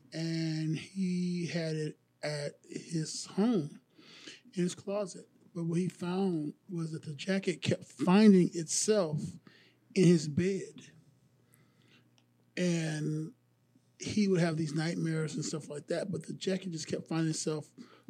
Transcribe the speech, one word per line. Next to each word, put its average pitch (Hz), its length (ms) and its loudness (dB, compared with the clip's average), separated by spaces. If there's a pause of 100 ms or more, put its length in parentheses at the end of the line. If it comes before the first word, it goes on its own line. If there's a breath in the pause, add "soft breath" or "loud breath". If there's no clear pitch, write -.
(120)
and 160 680 -2
he 180 760 -2
had 160 220 -2
it 156 240 -4 (240)
at 147 300 -6 (180)
his - 640 -6
home, 196 460 2 (760 loud breath)
in 180 80 0
his 180 140 -2
closet. 196 500 -6 (280)
But 170 100 -4
what 170 140 0
he 180 100 2
found 175 640 -2 (180)
was 165 220 -6
that 156 140 -10
the 151 80 -8
jacket 190 480 -2
kept - 240 0
finding 190 680 8
itself 165 680 0 (720 soft breath)
in 185 100 6
his 165 240 6
bed. 175 460 -2 (1800)
And 156 760 -2 (640)
he - 300 0
would 165 120 4
have 165 160 2
these 156 180 -2
nightmares 160 600 -2
and 151 100 -4
stuff 151 260 -6
like 147 180 -10
that, 170 240 -2
but 160 140 -6
the - 80 -8
jacket 185 380 -4
just 160 140 -8
kept - 220 -6
finding 165 220 0
itself 156 400 -4 (400 loud breath)